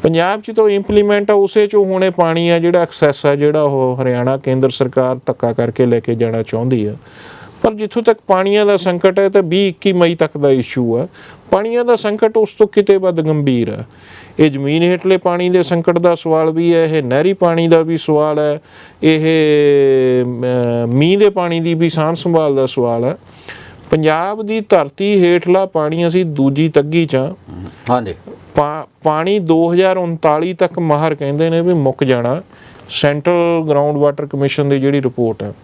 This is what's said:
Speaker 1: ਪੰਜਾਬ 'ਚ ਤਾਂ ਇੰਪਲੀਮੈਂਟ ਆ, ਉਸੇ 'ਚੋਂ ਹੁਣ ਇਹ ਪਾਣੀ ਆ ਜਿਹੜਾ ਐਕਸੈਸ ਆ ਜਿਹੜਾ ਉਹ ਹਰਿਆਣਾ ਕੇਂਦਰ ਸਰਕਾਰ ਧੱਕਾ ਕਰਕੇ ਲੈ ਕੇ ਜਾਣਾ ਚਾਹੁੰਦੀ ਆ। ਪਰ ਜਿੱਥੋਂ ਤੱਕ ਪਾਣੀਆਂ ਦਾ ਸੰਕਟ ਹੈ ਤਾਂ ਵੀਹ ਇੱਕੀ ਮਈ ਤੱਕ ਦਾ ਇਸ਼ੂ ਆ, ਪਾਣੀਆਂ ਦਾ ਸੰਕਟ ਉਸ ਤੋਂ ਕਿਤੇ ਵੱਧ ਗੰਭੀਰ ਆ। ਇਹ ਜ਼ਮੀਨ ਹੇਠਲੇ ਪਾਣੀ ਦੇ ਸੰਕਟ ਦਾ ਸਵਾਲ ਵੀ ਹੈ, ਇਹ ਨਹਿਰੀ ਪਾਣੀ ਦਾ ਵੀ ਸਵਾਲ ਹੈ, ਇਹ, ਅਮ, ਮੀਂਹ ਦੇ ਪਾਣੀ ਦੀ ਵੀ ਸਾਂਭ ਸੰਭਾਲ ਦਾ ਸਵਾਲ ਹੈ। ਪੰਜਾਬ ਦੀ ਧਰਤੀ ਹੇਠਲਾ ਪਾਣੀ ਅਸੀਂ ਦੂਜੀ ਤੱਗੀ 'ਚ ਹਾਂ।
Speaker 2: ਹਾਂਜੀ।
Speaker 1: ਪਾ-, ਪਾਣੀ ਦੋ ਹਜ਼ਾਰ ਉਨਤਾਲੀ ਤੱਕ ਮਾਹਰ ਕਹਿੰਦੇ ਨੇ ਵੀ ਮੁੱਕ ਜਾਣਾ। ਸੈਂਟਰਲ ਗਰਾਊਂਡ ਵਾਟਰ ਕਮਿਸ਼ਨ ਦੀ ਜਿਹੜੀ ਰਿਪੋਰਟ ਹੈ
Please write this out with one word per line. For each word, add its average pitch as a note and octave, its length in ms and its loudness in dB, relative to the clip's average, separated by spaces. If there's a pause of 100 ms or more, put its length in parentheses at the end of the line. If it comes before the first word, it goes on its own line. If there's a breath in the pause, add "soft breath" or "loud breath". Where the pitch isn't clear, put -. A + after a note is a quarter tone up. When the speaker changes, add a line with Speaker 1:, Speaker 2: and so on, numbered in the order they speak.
Speaker 1:
ਪੰਜਾਬ E3+ 380 0
'ਚ A3 100 -14
ਤਾਂ A3 180 2
ਇੰਪਲੀਮੈਂਟ G#3 600 0
ਆ, G#3+ 40 4
ਉਸੇ G3+ 300 2
'ਚੋਂ G3+ 200 2
ਹੁਣ F#3 200 0
ਇਹ F#3 60 2
ਪਾਣੀ E3+ 400 0
ਆ E3+ 80 2
ਜਿਹੜਾ F3 220 2
ਐਕਸੈਸ D#3 460 -2
ਆ C#3+ 100 2
ਜਿਹੜਾ D3 260 0
ਉਹ C3 400 0
ਹਰਿਆਣਾ B2+ 340 0
ਕੇਂਦਰ C3 340 0
ਸਰਕਾਰ B2+ 560 -2
ਧੱਕਾ - 260 -2
ਕਰਕੇ A#2+ 340 0
ਲੈ A#2 140 0
ਕੇ A#2 140 -4
ਜਾਣਾ A2+ 280 -2
ਚਾਹੁੰਦੀ A2+ 440 -2
ਆ। G#2 80 -6 (680 loud breath)
ਪਰ A3 120 0
ਜਿੱਥੋਂ G#3+ 280 -6
ਤੱਕ A3+ 240 2
ਪਾਣੀਆਂ G3+ 400 2
ਦਾ G3+ 100 2
ਸੰਕਟ F#3 420 0
ਹੈ G3 100 2
ਤਾਂ G3 140 2
ਵੀਹ F#3+ 260 0
ਇੱਕੀ F#3+ 240 -2
ਮਈ E3+ 220 2
ਤੱਕ D#3 240 -2
ਦਾ C#3+ 120 2
ਇਸ਼ੂ B2 460 0
ਆ, D3 100 -4 (440 loud breath)
ਪਾਣੀਆਂ A#3 340 0
ਦਾ A#3+ 120 2
ਸੰਕਟ A3 400 -2
ਉਸ G#3+ 180 0
ਤੋਂ G#3+ 120 4
ਕਿਤੇ G3+ 300 2
ਵੱਧ F#3 240 0
ਗੰਭੀਰ C#3+ 480 0
ਆ। G#2+ 140 -8 (560 loud breath)
ਇਹ D#3 120 4
ਜ਼ਮੀਨ C#3 320 -2
ਹੇਠਲੇ F3+ 340 0
ਪਾਣੀ F3+ 320 -2
ਦੇ F3+ 140 2
ਸੰਕਟ E3+ 360 0
ਦਾ F3 160 2
ਸਵਾਲ D#3+ 360 0
ਵੀ E3+ 240 0
ਹੈ, E3 100 4
ਇਹ D#3 180 0
ਨਹਿਰੀ C#3+ 300 0
ਪਾਣੀ E3+ 360 0
ਦਾ E3 120 6
ਵੀ E3 160 -2
ਸਵਾਲ D3+ 420 0
ਹੈ, D3+ 220 -2 (420 loud breath)
ਇਹ, D#3 240 2 (1000)
ਅਮ, B2 200 -6 (420)
ਮੀਂਹ D3+ 320 2
ਦੇ G3+ 120 4
ਪਾਣੀ F3 300 -4
ਦੀ E3 140 -2
ਵੀ E3 140 0
ਸਾਂਭ D#3+ 260 -2
ਸੰਭਾਲ D#3+ 420 0
ਦਾ C3 100 0
ਸਵਾਲ A#2+ 380 -2
ਹੈ। D3 120 -4 (760 loud breath)
ਪੰਜਾਬ D#3+ 520 0
ਦੀ A3 180 -4
ਧਰਤੀ G3 640 0
ਹੇਠਲਾ F3+ 420 2
ਪਾਣੀ E3 400 -2
ਅਸੀਂ F3+ 180 0
ਦੂਜੀ C#3+ 440 0
ਤੱਗੀ D#3 380 0
'ਚ C3+ 100 -4
ਹਾਂ। C#3+ 180 -4 (560)
Speaker 2:
ਹਾਂਜੀ। A#2 240 -2 (400)
Speaker 1:
ਪਾ-, D3+ 340 -2 (140)
ਪਾਣੀ E3 360 0
ਦੋ E3 340 2
ਹਜ਼ਾਰ F#3 240 2
ਉਨਤਾਲੀ E3+ 580 -2
ਤੱਕ E3+ 240 -2
ਮਾਹਰ D#3 360 0
ਕਹਿੰਦੇ D3 360 -2
ਨੇ E3 100 0
ਵੀ F3 140 0
ਮੁੱਕ C#3 300 0
ਜਾਣਾ। B2+ 380 0 (460 loud breath)
ਸੈਂਟਰਲ E3+ 840 0
ਗਰਾਊਂਡ D3 260 0
ਵਾਟਰ D3 300 -2
ਕਮਿਸ਼ਨ C#3 420 -2
ਦੀ C#3 120 0
ਜਿਹੜੀ C#3 220 0
ਰਿਪੋਰਟ A#2+ 400 -4
ਹੈ G2+ 100 -10 (120)